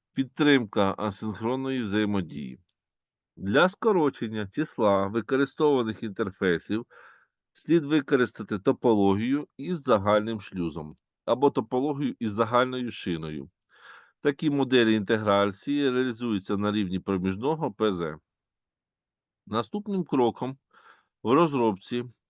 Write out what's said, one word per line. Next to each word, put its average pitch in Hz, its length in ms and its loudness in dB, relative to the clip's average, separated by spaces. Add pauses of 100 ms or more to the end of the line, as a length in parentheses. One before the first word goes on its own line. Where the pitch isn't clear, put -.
(140)
підтримка 127 840 2
асинхронної 110 840 -4
взаємодії. 95 800 -2 (800)
Для 123 320 2
скорочення 131 840 -2
числа 101 540 0
використовуваних 123 960 0
інтерфейсів 101 840 -2 (680)
слід 156 320 2
використати 127 760 0
топологію 113 880 2 (100)
із 156 260 -6
загальним 107 580 2
шлюзом 80 560 -8 (280)
або 131 260 2
топологію 131 680 -2
із 110 140 -4
загальною 123 580 0
шиною. 78 580 -6 (720)
Такі 147 280 -2
моделі 127 460 4
інтеграції 107 920 0
реалізуються 120 680 -2
на 104 140 0
рівні 95 280 -2
проміжного 104 720 -2
П 107 220 0
З. 82 240 -6 (1300)
Наступним 190 560 -4
кроком 127 540 -2 (680)
в 107 80 0
розробці 120 760 2 (240)